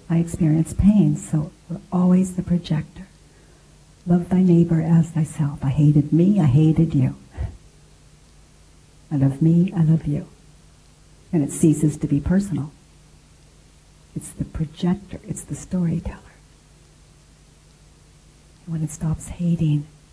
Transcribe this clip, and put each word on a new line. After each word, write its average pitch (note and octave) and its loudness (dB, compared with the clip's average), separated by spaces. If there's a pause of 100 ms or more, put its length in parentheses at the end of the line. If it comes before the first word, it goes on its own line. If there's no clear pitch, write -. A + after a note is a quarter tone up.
I E3 0
experienced E3 0
pain, F#3 4
so - -4 (160)
we're E3 -10 (100)
always F3+ 2
the F3 -4
projector. E3+ -6 (1000)
"Love F3 0
thy F#3 2
neighbor E3+ 4
as E3 2
thyself." D3 -4
I C3+ -2
hated D3 2
me, F#3 4
I D#3 4
hated D#3 2
you. C3 0 (2000)
I D3+ -2
love C3+ 0
me, E3+ 2
I E3+ 2
love D#3 2
you. D3 -4 (1080)
And D#3 0
it - -6
ceases D3+ 0
to D3+ -6
be C#3+ 0
personal. E3+ -2 (1400)
It's - -14
the - -10
projector, - -8
it's - -12
the D3 -12
storyteller. - -8 (2250)
When D#3+ -8
it D3+ -6
stops - -8
hating, D#3+ -2 (280)